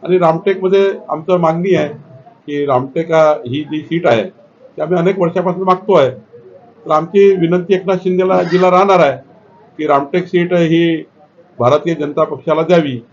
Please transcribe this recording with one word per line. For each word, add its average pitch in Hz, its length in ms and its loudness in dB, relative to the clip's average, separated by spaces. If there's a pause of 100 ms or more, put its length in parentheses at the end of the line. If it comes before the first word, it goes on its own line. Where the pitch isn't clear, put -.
आणि 175 140 0
रामटेकमध्ये 185 720 0 (180)
आमचं 160 300 -2
मागणी 170 360 0
आहे 151 140 -2 (580)
की 143 180 -4
रामटेका 151 680 0 (100)
ही 135 180 -6
जी 151 180 -8
सीट 165 260 -4
आहे 117 160 2
ती - 580 -14
आम्ही 160 160 -2
अनेक 185 220 0
वर्षापासून 180 440 -2
मागतो 185 300 0
आहे, 139 180 4 (760)
तर 160 60 -4
आमची 190 440 4
विनंती 180 400 0
एकनाथ 185 200 -2
शिंदेला, 185 480 0
जीला 180 280 2
राहणार 190 280 4
आहे 139 180 2 (600)
की 151 100 -6
रामटेक 147 400 0
सीट 175 260 -2
ही 165 500 0 (560)
भारतीय 147 340 0
जनता 147 300 -2
पक्षाला 156 380 -2
द्यावी 156 400 0 (120)